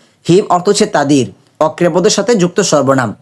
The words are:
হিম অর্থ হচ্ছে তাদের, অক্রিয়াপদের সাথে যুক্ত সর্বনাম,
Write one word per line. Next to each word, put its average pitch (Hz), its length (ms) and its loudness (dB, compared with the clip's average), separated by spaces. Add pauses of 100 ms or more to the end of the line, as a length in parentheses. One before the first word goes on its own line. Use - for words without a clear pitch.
(300)
হিম 190 200 4
অর্থ 175 200 0
হচ্ছে 208 160 0
তাদের, 143 400 0 (340)
অক্রিয়াপদের 175 500 0
সাথে 208 260 0
যুক্ত 175 260 -2
সর্বনাম, 135 600 0